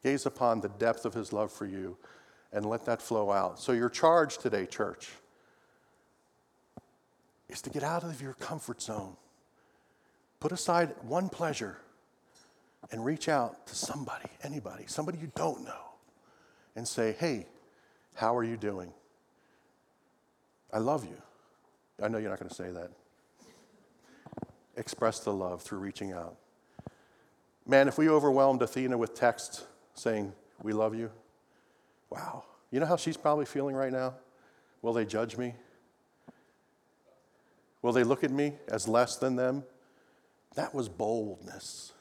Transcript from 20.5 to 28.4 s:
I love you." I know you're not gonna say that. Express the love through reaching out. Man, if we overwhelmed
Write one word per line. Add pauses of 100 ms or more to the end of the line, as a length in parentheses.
I
love
you." (840)
I
know
you're
not
gonna
say
that. (1900)
Express
the
love
through
reaching
out. (1300)
Man,
if
we
overwhelmed